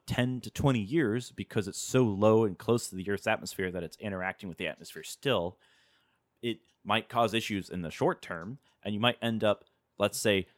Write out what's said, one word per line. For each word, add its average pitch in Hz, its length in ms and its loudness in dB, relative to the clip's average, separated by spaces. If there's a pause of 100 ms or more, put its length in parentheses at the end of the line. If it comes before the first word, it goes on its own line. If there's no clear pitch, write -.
ten 123 360 0
to - 100 -14
twenty 127 300 2
years 120 500 0
because 101 340 -4
it's 98 140 -8
so 127 240 2
low 110 400 6
and 95 140 0
close - 320 0
to 95 60 -14
the 92 140 -6
Earth's 101 180 -2
atmosphere 98 440 -2
that 87 120 -6
it's 80 140 -12
interacting 95 520 -6
with 80 80 -12
the 87 100 -4
atmosphere - 360 -12
still, 95 540 -2 (840)
it 117 180 -4 (240)
might 104 240 0
cause 117 260 2
issues 107 360 -2
in 90 140 -6
the 78 80 -6
short 165 300 -2
term, 90 360 -12 (260)
and 104 100 -6
you 104 60 -4
might 117 220 2
end 113 240 0
up, 104 180 2 (340)
let's 101 220 0
say, 98 280 2 (100)